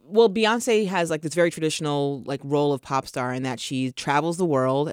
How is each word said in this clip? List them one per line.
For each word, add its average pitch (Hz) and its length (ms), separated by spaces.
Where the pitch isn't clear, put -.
well, 214 240
Beyonce 220 580
has, 175 240
like, 156 100
this 156 140
very 170 160
traditional, 147 760
like, 139 180
role 147 300
of 131 80
pop 135 260
star 127 260
in 131 100
that 127 160
she 131 320
travels 151 460
the 185 80
world 139 480